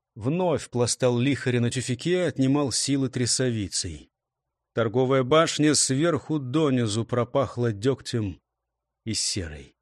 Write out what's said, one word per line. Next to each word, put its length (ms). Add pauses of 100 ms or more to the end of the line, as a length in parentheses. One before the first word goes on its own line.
(140)
вновь 540
пластал 500
Лихаря 420
на 100
тюфяке, 540
отнимал 460
силы 380
трясовицей. 1000 (640)
Торговая 480
башня 520
сверху 640
донизу 680
пропахла 680
дегтем 680 (640)
и 100
серой. 680